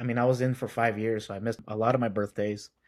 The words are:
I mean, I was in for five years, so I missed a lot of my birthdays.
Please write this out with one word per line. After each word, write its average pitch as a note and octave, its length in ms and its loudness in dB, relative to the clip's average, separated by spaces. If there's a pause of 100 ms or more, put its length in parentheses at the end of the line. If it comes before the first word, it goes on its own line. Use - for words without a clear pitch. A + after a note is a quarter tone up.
I - 20 -6
mean, A#2+ 160 0
I A#2+ 60 4
was B2+ 160 4
in B2+ 140 2
for A#2+ 140 -4
five A2+ 300 0
years, G#2+ 280 0
so G2+ 80 -10
I G2 40 -8
missed A2 300 -2
a G#2+ 80 -6
lot A2+ 180 4
of B2+ 60 2
my A#2 80 2
birthdays. G#2 640 -2 (180)